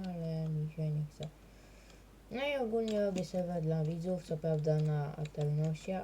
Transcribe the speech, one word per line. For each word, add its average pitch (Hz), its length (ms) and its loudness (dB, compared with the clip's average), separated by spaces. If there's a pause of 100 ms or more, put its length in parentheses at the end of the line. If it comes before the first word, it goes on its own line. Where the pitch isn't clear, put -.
ale 160 440 -2
mi 156 220 -2
się 156 180 -2
nie 151 160 0
chce. 151 220 -10 (1040)
No 233 160 -4
i 285 80 0
ogólnie 226 460 2
robię 185 240 2
serwer 175 360 -2
dla 160 220 2
widzów, 170 400 0
co 160 140 -4
prawda 156 400 4
na 151 380 2
Aternosie, 156 880 0